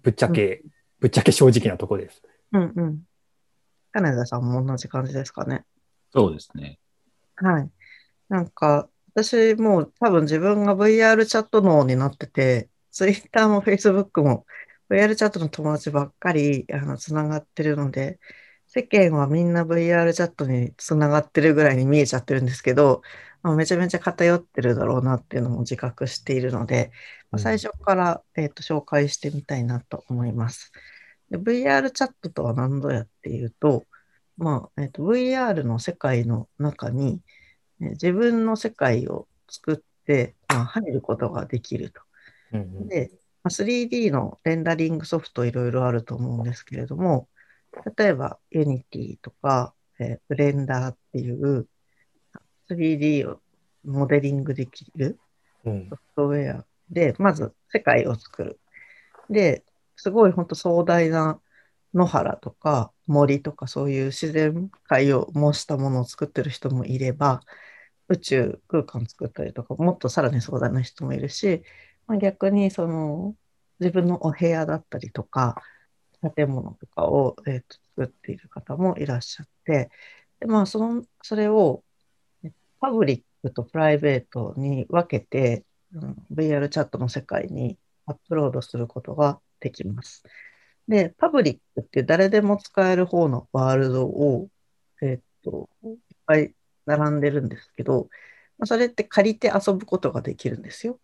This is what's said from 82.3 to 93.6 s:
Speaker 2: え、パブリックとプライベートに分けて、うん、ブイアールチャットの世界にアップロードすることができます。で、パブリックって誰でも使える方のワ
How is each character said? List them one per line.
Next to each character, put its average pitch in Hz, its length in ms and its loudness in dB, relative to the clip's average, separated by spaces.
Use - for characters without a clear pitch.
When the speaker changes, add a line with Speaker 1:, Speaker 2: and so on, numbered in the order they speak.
Speaker 2:
え、 165 80 -14
パ 269 120 -2
ブ 220 140 2
リ 135 120 0
ッ - 40 -14
ク 139 80 -6
と 117 120 -8
プ - 160 -10
ラ 156 140 4
イ 147 40 2
ベ 143 200 0
ー 123 140 -6
ト 110 240 -8
に 135 340 -4
分 170 180 0
け 123 160 -4
て、 123 420 -2
う 170 60 -14
ん、 135 160 -10
ブ 156 140 -4
イ 151 100 0
ア 147 40 0
ー 139 40 0
ル 143 80 -2
チ 151 100 -4
ャ 147 40 0
ッ 143 60 -6
ト - 100 -10
の 127 100 -2
世 - 120 -8
界 - 260 -6
に - 300 -8
ア 151 60 -12
ッ 139 60 -10
プ 165 80 -4
ロ 147 140 0
ー - 20 -4
ド 127 100 -6
す - 160 -14
る 120 100 -6
こ 117 140 -14
と - 120 -14
が 175 260 0
で - 120 -6
き - 120 -14
ま 104 200 -8
す。 - 200 -20
で、 196 300 2
パ 339 120 2
ブ 285 140 4
リ 143 100 2
ッ - 60 -14
ク 127 60 -6
っ - 20 -14
て - 200 -2
誰 170 260 4
で 214 120 4
も 202 160 2
使 190 340 0
え 185 40 4
る 180 100 2
方 175 240 2
の 127 220 -4
ワ 131 220 2